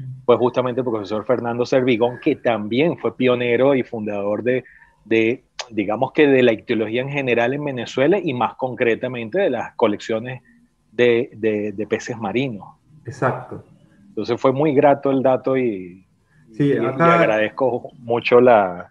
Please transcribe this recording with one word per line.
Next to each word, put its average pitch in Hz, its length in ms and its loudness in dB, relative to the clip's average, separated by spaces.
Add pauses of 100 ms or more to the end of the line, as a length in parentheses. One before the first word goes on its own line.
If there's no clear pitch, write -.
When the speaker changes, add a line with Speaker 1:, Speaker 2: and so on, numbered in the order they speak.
(260)
Speaker 1:
fue 120 120 6
justamente 123 440 -2
el 120 60 -2
profesor 107 360 -6
Fernando 117 400 -2
Servigón, 123 560 0
que 147 180 0
también 117 600 0
fue - 180 -4
pionero 123 600 2
y 123 80 0
fundador 104 580 -6
de, 123 220 -2 (400)
de, 113 400 0 (260)
digamos 107 420 -2
que 151 140 4
de 135 160 6
la 120 120 4
ictiología 110 500 -4
en 139 60 -8
general 127 440 -2
en 147 120 -6
Venezuela, 135 520 0
y 165 160 -2
más 117 220 -2
concretamente 120 840 -4
de 190 140 0
las 113 240 -6
colecciones 113 680 -4 (500)
de, 120 420 2
de, 107 400 -4
de 104 120 -8
peces 113 320 -6
marinos. 113 500 -6 (380)
Speaker 2:
Exacto. - 580 -6 (440)
Speaker 1:
Entonces 110 340 -6
fue 135 100 2
muy 147 220 0
grato 139 380 4
el 135 100 0
dato 131 360 0
y, 95 500 -6 (440)
Speaker 2:
Sí, 143 200 0
Speaker 1:
y, - 20 2
y 120 40 0
Speaker 2:
acá 135 420 2
Speaker 1:
agradezco 110 800 0
mucho 120 420 4
la, 101 500 4